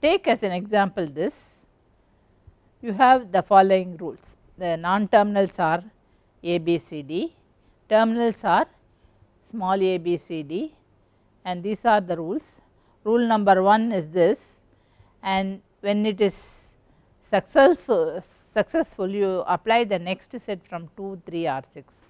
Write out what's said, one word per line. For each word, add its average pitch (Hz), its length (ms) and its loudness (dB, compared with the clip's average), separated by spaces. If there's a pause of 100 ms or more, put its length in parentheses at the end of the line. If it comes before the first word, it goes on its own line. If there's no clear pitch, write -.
Take 339 260 2
as 226 160 0
an 196 80 -2
example 196 560 -2
this, 156 580 -8 (1160)
you 233 100 -8
have 247 400 4
the 180 100 2
following 190 540 4
rules. 156 240 -12 (380)
The 175 180 -4
non-terminals 202 800 2
are 170 240 0 (640)
A, 175 140 -2
B, 170 200 0
C, 151 240 -10
D, 170 360 -8 (500)
terminals 226 560 0
are 208 240 2 (840)
small 196 320 -2
a, 185 160 0
b, 175 200 -4
c, 160 260 -10
d, 190 320 -8 (680)
and 180 180 -8
these 208 220 -6
are 214 160 4
the 175 160 -6
rules. 175 240 -6 (640)
Rule 233 200 0
number 202 380 4
one 220 300 2
is 165 160 -4
this, 175 480 0 (640)
and 190 400 -4 (180)
when 208 260 -2
it 208 140 -2
is 202 160 2 (920)
successful, 196 920 2 (320)
successful, 214 560 -2
you 196 380 -2
apply 226 380 0
the 196 140 -2
next 180 420 -10
set 196 260 -10
from 170 300 -14
two, 196 280 -12
three, 170 220 -6
or 139 140 -4 (120)
six. - 360 -20